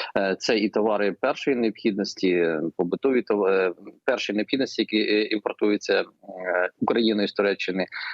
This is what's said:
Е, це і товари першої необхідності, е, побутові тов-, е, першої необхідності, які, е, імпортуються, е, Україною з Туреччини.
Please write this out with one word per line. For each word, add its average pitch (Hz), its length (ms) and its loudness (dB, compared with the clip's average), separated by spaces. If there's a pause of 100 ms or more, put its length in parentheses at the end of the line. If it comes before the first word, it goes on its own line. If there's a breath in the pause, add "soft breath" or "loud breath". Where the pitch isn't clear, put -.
(180 loud breath)
Е, 98 220 0
це 120 180 0
і 104 120 2
товари 104 420 0
першої 135 460 -2
необхідності, 101 720 0
е, 82 320 2 (160)
побутові 113 440 0
тов-, 104 240 0
е, 95 280 2 (320)
першої 113 320 -2
необхідності, 127 440 -2
які, 107 160 0
е, 107 260 2
імпортуються, 104 800 0
е, 90 40 -4 (760)
Україною 110 480 2
з - 60 -6
Туреччини. 95 520 0 (280 loud breath)